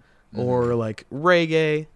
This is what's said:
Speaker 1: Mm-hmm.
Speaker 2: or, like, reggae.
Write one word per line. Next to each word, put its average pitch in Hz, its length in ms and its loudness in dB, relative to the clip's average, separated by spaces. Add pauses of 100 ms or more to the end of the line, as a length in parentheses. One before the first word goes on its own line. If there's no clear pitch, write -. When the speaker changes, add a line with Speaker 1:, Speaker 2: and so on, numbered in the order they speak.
(320)
Speaker 1:
Mm-hmm. - 100 -6
Speaker 2:
or, 123 320 0
like, 110 380 -4
reggae. 160 840 2